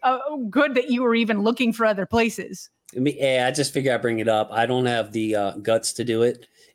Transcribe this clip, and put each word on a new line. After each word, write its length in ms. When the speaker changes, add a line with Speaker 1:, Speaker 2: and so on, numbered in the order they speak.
Speaker 1:
uh, 160
good 260
that 160
you 100
were 140
even 280
looking 280
for 140
other 200
places. 640
Speaker 2:
I 60
mean, 180
yeah, 300
I 40
just 220
figure 200
I 40
bring 220
it 80
up. 240
I 140
don't 200
have 280
the, 220
uh, 160
guts 420
to 100
do 200
it. 220